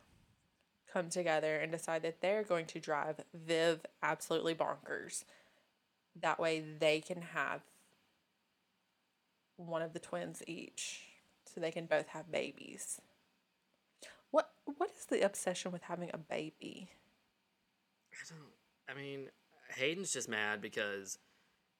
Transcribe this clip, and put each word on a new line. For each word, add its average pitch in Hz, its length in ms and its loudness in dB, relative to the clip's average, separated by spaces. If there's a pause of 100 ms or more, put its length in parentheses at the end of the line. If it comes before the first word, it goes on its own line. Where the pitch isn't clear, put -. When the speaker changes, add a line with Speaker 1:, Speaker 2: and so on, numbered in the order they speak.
(920)
Speaker 1:
come 175 180 0
together 156 480 4
and 160 140 0
decide 160 300 -2
that 165 200 -4
they're 208 220 4
going 170 220 2
to 165 140 -8
drive 151 400 0 (140)
Viv 165 520 4 (160)
absolutely 160 540 2
bonkers. 147 680 -2 (960)
That 165 200 2
way 160 220 4
they 156 400 6
can 175 200 -6
have 160 400 -2 (2000)
one 165 260 0
of 165 100 -4
the 170 60 -4
twins 170 480 -6
each, - 540 -8 (440)
so - 160 -8
they 165 100 2
can 170 140 -4
both 151 240 4
have 160 220 -8
babies. - 680 -2 (1300)
What, - 180 6 (160)
what 294 320 -2
is - 80 -12
the - 180 4
obsession 190 480 0
with 175 120 -6
having 175 280 -4
a - 60 -6
baby? - 720 -6 (1200)
Speaker 2:
I - 200 -14
don't, 151 160 -16 (480)
I - 20 -10
mean, 139 300 -8 (460)
Hayden's 165 380 2
just 117 160 -2
mad 107 320 2
because 101 580 -2 (600)